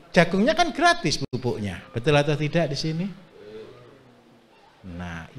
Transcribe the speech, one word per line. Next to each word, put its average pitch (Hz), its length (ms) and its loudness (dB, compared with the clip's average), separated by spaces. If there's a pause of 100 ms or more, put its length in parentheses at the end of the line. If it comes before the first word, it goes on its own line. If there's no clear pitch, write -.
(100)
jagungnya 196 480 4
kan 339 160 2
gratis 349 480 2
pupuknya, 107 560 -4 (160)
betul 143 240 2
atau 143 160 2
tidak 147 400 0
di 135 40 -4
sini? 160 280 -4 (1800)
Nah, 85 480 -10